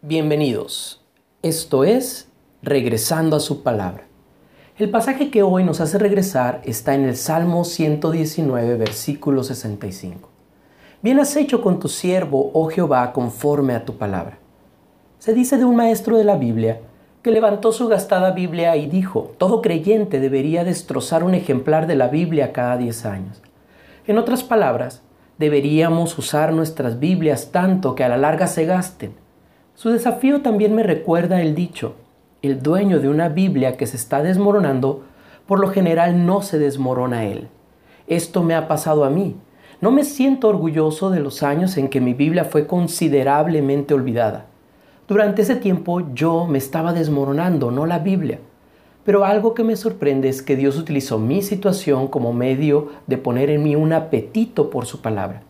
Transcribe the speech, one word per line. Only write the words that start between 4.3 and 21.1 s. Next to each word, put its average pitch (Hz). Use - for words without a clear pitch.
El 208
pasaje 269
que 214
hoy 185
nos 170
hace 160
regresar 185
está 127
en 139
el 123
Salmo 170
ciento 156
diecinueve, 143
versículo 120
sesenta 110
y 92
cinco. 90
"Bien 254
has 285
hecho 277
con 185
tu -
siervo, 180
oh 160
Jehová, 143
conforme 135
a 113
tu 113
palabra". 95
Se -
dice 247
de 262
un 240
maestro 226
de 214
la 202
Biblia 113
que 233
levantó 220
su 240
gastada 190
Biblia 170
y 147
dijo: 185
"Todo 220
creyente 185
debería 139
destrozar 165